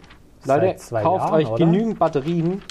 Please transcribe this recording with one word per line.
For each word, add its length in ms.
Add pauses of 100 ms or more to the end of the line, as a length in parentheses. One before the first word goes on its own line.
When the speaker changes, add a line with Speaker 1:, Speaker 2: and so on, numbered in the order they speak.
(420)
Speaker 1:
Seit 200
Speaker 2:
Leute, 160
Speaker 1:
zwei 260
Speaker 2:
kauft 220
Speaker 1:
Jahren, 80
Speaker 2:
euch 160
Speaker 1:
oder? 160
Speaker 2:
genügend 340
Batterien. 720